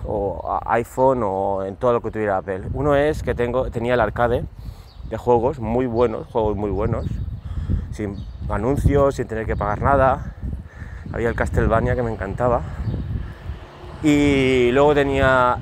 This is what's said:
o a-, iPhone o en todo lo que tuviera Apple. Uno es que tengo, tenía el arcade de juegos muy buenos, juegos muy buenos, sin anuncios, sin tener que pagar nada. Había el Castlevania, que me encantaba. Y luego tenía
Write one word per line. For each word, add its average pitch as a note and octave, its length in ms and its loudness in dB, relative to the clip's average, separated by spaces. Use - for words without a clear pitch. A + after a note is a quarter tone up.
o G2+ 360 -4
a-, F#2+ 300 -2
iPhone B2+ 480 2
o G2 400 -2
en F#2+ 140 -6
todo B2 160 2
lo A#2 80 2
que A2 100 -6
tuviera G2+ 280 0
Apple. F#2 240 -6
Uno C#3 240 2
es D3+ 260 0
que A#2+ 140 -2
tengo, A#2+ 340 0
tenía A#2+ 240 0
el B2 60 4
arcade A#2+ 440 0
de A2 80 -8
juegos A#2+ 440 2
muy A#2 260 0
buenos, A2+ 400 0
juegos G#2+ 300 0
muy G#2 140 -2
buenos, G#2 360 -2
sin G2+ 240 -6
anuncios, C#3 680 2
sin A#2+ 140 -4
tener A2 180 -6
que A2 80 -2
pagar G#2 280 -2
nada. C3+ 520 2
Había A2 160 -2
el A2+ 80 -2
Castlevania, A2+ 580 2
que B2 80 -2
me A2+ 80 -2
encantaba. A2 520 0
Y C3+ 640 4
luego C#3+ 200 6
tenía C3+ 680 4